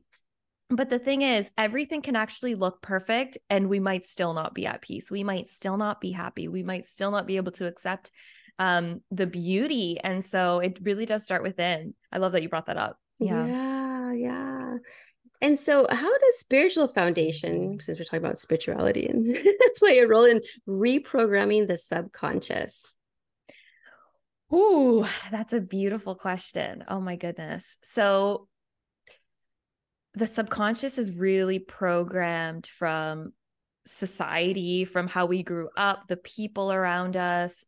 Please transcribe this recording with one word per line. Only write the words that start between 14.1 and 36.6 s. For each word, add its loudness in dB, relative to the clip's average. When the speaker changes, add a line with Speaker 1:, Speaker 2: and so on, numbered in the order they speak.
Speaker 2:
yeah. -6
And 4
so 6
how 2
does 6
spiritual 4
foundation, 0
since -8
we're -10
talking -4
about -4
spirituality, 0
and 0
<laughs> 6
play 8
a 8
role 8
in 8
reprogramming 2
the 0
subconscious? -6
Speaker 1:
Ooh, 6
that's -4
a 0
beautiful -4
question. -6
Oh -4
my -6
goodness. -10
So 0
the -2
subconscious -4
is -4
really 2
programmed -2
from -4
society, -2
from -2
how 0
we -2
grew -8
up, 0
the -4
people -6